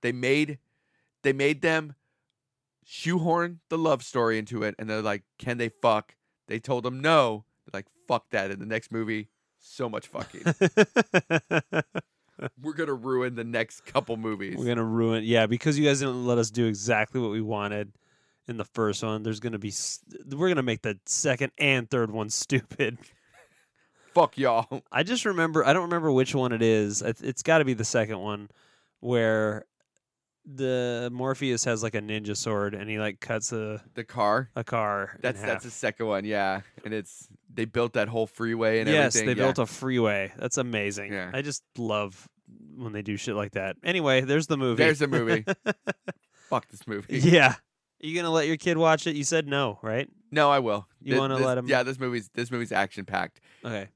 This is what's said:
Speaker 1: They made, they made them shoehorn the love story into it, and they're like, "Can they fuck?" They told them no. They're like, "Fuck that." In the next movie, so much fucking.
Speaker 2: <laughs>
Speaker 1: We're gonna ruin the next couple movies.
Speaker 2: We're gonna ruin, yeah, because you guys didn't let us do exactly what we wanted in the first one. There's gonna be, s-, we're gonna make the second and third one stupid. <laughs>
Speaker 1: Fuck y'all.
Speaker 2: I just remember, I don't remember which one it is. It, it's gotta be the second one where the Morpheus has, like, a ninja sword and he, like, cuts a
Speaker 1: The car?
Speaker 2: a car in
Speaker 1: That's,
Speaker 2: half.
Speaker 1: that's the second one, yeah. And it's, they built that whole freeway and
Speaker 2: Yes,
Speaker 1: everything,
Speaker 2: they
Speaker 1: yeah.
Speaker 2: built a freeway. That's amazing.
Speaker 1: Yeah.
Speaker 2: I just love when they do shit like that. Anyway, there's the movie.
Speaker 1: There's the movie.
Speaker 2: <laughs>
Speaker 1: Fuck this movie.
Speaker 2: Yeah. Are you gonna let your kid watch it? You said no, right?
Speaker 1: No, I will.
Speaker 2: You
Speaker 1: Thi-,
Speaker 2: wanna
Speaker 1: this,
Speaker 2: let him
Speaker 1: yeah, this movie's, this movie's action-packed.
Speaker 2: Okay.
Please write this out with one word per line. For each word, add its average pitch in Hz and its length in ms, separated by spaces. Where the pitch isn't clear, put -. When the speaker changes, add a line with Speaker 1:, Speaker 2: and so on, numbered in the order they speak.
Speaker 1:
They 120 120
made, 139 460
they 139 100
made 139 280
them 160 340
shoehorn 170 800
the 160 100
love 156 260
story 113 360
into 110 240
it, 104 160
and 110 100
they're 110 120
like, 104 220
"Can 120 200
they 117 100
fuck?" 110 480
They 113 120
told 123 260
them 127 160
no. 135 420
They're - 140
like, 98 80
"Fuck - 220
that." 98 220
In 98 80
the 101 60
next 110 260
movie, 110 360
so - 280
much 107 180
fucking. - 380
Speaker 2:
<laughs> 175 1400
Speaker 1:
We're 151 120
gonna 147 200
ruin 127 420
the 117 80
next 113 420
couple - 300
movies. 107 420
Speaker 2:
We're 120 100
gonna 120 180
ruin, 113 400
yeah, 113 200
because 123 320
you 151 80
guys 139 140
didn't 123 260
let 120 120
us 113 140
do 117 160
exactly 107 520
what 113 120
we 110 100
wanted 104 500
in 120 80
the 110 80
first 107 400
one. 110 200
There's 107 180
gonna 113 180
be, 107 100
s-, - 300
we're 156 140
gonna 165 160
make 113 180
the 104 240
second 135 520
and 135 320
third 117 220
one 107 180
stupid. - 680
<laughs> - 600
Speaker 1:
Fuck 165 240
y'all. 123 520
Speaker 2:
I 135 140
just 226 220
remember, 165 400
I - 80
don't 180 100
remember 170 300
which 131 200
one 127 200
it 113 80
is. 107 400
It, 113 200
it's 120 220
gotta 160 220
be 131 80
the 110 100
second 107 360
one 104 300
where 110 640
the 123 640
Morpheus 131 520
has, 113 180
like, 113 100
a 107 80
ninja 107 340
sword 104 380
and 104 160
he, 110 80
like, 107 220
cuts - 340
a 107 300
Speaker 1:
The 120 100
car? 113 520
Speaker 2:
a 117 80
car 104 520
in - 60
Speaker 1:
That's, 123 180
Speaker 2:
half. 104 80
Speaker 1:
that's 117 180
the 120 40
second 110 380
one, 101 180
yeah. 98 360
And 107 80
it's, - 360
they 113 120
built 117 280
that 123 140
whole 113 180
freeway 113 540
and 110 100
Speaker 2:
Yes, 143 260
Speaker 1:
everything, 110 200
Speaker 2:
they - 40
Speaker 1:
yeah. 127 60
Speaker 2:
built 131 140
a 117 80
freeway. 110 680
That's - 200
amazing. 104 560
Speaker 1:
Yeah. 92 180
Speaker 2:
I 135 120
just 143 180
love 104 500
when 120 180
they 104 100
do 104 120
shit 101 200
like 101 160
that. 95 320
Anyway, 151 380
there's 143 260
the 156 100
movie. 127 240
Speaker 1:
There's 156 180
the 147 80
movie. 113 380
Speaker 2:
<laughs> - 540
Speaker 1:
Fuck 127 200
this - 180
movie. 104 320
Speaker 2:
Yeah. 151 320
Are - 560
you 160 80
gonna 170 160
let 160 160
your 160 100
kid 170 200
watch 160 280
it? 165 100
You 147 100
said 156 220
no, 139 360
right? 113 260
Speaker 1:
No, 147 180
I 139 100
will. 104 280
Speaker 2:
You 127 140
Speaker 1:
Thi-, 127 60
Speaker 2:
wanna 135 180
Speaker 1:
this, 131 80
Speaker 2:
let 127 140
him 123 80
Speaker 1:
yeah, 131 160
this 127 160
movie's, 120 340
this 117 160
movie's 120 220
action-packed. 95 680
Speaker 2:
Okay. 104 320